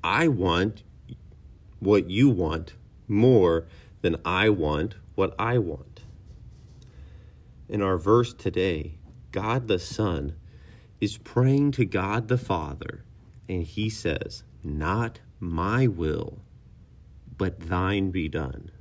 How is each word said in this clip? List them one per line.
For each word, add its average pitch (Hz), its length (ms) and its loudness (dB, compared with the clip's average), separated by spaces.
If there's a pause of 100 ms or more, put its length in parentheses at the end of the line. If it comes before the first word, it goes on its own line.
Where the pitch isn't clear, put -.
I 113 240 2
want 95 560 2 (960)
what 95 280 4
you 113 220 4
want 82 460 -2 (320)
more 101 580 6 (380)
than 82 200 2
I 92 260 2
want 80 440 0 (220)
what 95 240 0
I 117 180 0
want. 85 460 -4 (1600)
In 104 140 -2
our 95 160 2
verse 113 340 4
today, 85 680 -4 (320)
God 113 360 -4
the 95 120 2
Son 82 560 -4 (680)
is 104 160 -4
praying 139 540 2
to 127 140 2
God 101 420 -2
the 123 100 0
Father, 76 680 -6 (460)
and 90 140 -2
he 107 260 -4
says, - 540 -6 (200)
"Not 82 560 -4 (200)
my 95 480 0
will, 80 560 -4 (920)
but - 260 -2
thine 95 500 -2
be 82 180 -4
done." 67 400 -6 (120)